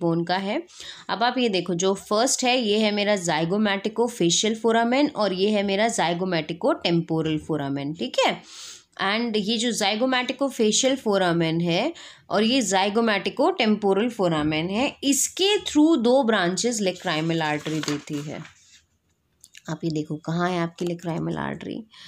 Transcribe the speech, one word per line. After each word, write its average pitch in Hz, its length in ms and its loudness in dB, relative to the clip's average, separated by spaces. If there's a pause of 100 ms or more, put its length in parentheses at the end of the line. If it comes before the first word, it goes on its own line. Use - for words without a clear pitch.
bone 165 220 2
का 180 100 0
है। 208 260 -4 (460)
अब 190 140 -2
आप 240 140 0
ये 247 120 2
देखो, 180 240 -2
जो 190 200 2
फर्स्ट 214 500 0
है 254 180 2
ये 208 160 2
है 214 140 2
मेरा 208 240 2
zygomaticofascial 196 1400 0 (100)
foramen 233 500 2
और 196 180 0
ये 190 160 2
है 208 140 2
मेरा 202 240 2
zygomaticotempororal 170 1500 0 (140)
foramen, 143 480 -4
ठीक 247 120 -6 (140)
है। 190 160 -2 (600)
And 220 320 -2
ये 220 220 0
जो 233 140 0
zygomaticofascial 247 1200 0
foramen 170 640 2
है 180 320 0 (360)
और 202 140 2
ये 247 180 2
zygomaticotempororal 208 1500 2
foramen 160 640 0
है, 233 320 -2
इसके 359 540 2
through 320 400 4
दो 247 260 4
ब्रांचेस 214 580 0
lacrimal 165 600 0
artery 151 460 -2
देती 147 340 -6
है। 147 180 -10 (1300)
आप 160 140 -6
ये 165 60 -2
देखो 156 260 -4
कहाँ 170 340 -4
है 180 100 -2
आपकी 170 260 -4
lacrimal 165 500 -6
artery, - 420 -8 (300)